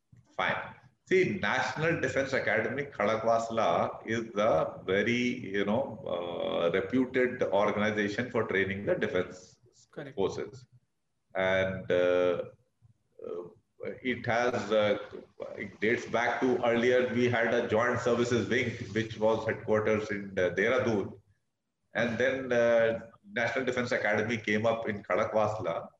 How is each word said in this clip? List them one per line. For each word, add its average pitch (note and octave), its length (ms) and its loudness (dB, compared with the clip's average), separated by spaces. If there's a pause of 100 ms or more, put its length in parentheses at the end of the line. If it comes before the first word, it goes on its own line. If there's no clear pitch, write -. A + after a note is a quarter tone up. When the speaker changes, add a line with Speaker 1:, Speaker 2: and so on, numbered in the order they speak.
(360)
Speaker 1:
fine। F2 260 -2 (480)
See, D#3 320 2
National C3 580 0
Defense C3+ 320 -2
Academy A2+ 520 0
Khadakwasla A2 1040 0 (160)
is A2+ 180 -2 (120)
a G#2+ 180 4 (320)
very, A2 400 2 (300)
you G2+ 80 2
know, G#2+ 180 0 (320)
uh, F2 580 -2
reputed B2 720 0
organization G#2 880 0
for A#2 140 0
training F#2+ 420 -2
the F3 180 2
defense - 400 -4 (480)
Speaker 2:
Correct। C#3 240 -14
Speaker 1:
forces। - 480 -4 (720)
And, F#2+ 580 0
uh, F2+ 500 4 (840)
uh, F2 160 -10 (580)
it B2+ 240 -4
has, A#2 280 0 (180)
uh, G#2 260 2 (580)
it G2 240 -10
dates A2+ 260 0
back A#2 340 0
to B2+ 260 2
earlier A#2+ 480 4
we A#2+ 140 2
had A#2 260 2
a A#2+ 140 0
joint A#2 320 2
services A#2 480 2
wing, A#2+ 220 0 (220)
which A2 260 -4
was A2 280 2
headquarters G#2+ 640 0
in, G2 260 -6
uh, F2+ 200 4
Dehradun. A2+ 560 2 (840)
And A2+ 240 0
then, C3 340 0
uh, A#2 480 4 (320)
National A#2+ 320 -2
Defense B2 280 -2
Academy G#2+ 440 0
came G#2+ 300 0
up A2+ 220 0
in G#2 140 -6
Khadakwasla. F#2+ 880 0 (120)